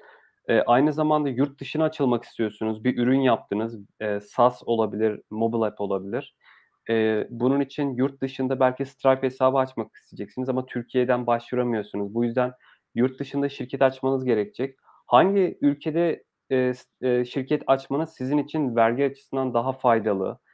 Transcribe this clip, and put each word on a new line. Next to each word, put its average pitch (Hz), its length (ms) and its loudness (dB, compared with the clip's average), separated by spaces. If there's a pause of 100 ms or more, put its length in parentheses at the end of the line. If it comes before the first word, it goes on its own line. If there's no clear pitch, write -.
(480)
E, 113 120 2
aynı 135 320 4
zamanda 151 360 0
yurt 135 320 -2
dışına 147 240 -4
açılmak 131 400 0
istiyorsunuz, 110 600 -4
bir 123 140 0
ürün 127 220 2
yaptınız, 117 580 0 (220)
e, 104 200 -4
SaaS 123 460 0
olabilir, 110 540 0 (100)
mobile 113 340 0
app 104 160 -4
olabilir. 98 540 -4 (560)
E, 110 400 2
bunun 127 300 2
için 139 360 -4
yurt 135 240 -2
dışında 135 400 -2
belki 127 260 2
Stripe 131 400 2
hesabı 131 320 2
açmak 131 380 -4
isteyeceksiniz - 520 -10
ama 127 180 -2
Türkiye'den 123 600 0
başvuramıyorsunuz. 117 880 -2
Bu 120 100 0
yüzden 123 280 0 (420)
yurt 127 260 0
dışında 139 280 -4
şirket 131 340 -6
açmanız 131 420 0
gerekecek. 107 520 -2 (300)
Hangi 180 540 4
ülkede, 151 640 0 (260)
e, 127 240 2
s-, - 340 -8
e, 123 160 2
şirket 139 420 -2
açmanız 139 440 0
sizin 131 280 -4
için 143 380 -4
vergi 117 280 2
açısından 135 500 -4
daha 120 180 0
faydalı? 110 640 0 (160)